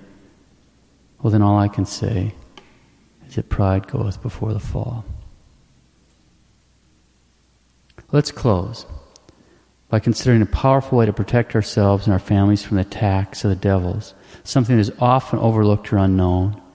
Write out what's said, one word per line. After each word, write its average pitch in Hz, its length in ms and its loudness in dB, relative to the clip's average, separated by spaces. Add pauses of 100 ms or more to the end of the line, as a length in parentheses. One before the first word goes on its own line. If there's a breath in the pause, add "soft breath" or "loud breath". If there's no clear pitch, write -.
(1200)
well, 117 100 -2
then 104 120 4
all 101 160 4
I 101 100 2
can 101 160 -4
say 104 500 -4 (960 soft breath)
is - 60 -20
that 113 140 -6
pride 95 400 0
goeth - 340 -6
before 107 300 -6
the 107 80 -6
fall. 110 440 -8 (3000)
Let's 147 200 0
close 104 540 -2 (1040 soft breath)
by 110 120 0
considering 117 420 2
a 101 40 2
powerful 135 520 0
way 113 80 4
to 104 60 2
protect 113 420 -2
ourselves 101 520 2
and 110 60 4
our 92 60 2
families 101 460 2
from 107 120 -2
the 95 60 2
attacks 98 600 -4
of 104 60 2
the 95 60 0
devils, 95 580 -2 (280 loud breath)
something 123 340 0
that 113 40 4
is 104 180 0
often 123 400 0
overlooked 107 540 2
or 107 40 4
unknown, 95 640 2 (140)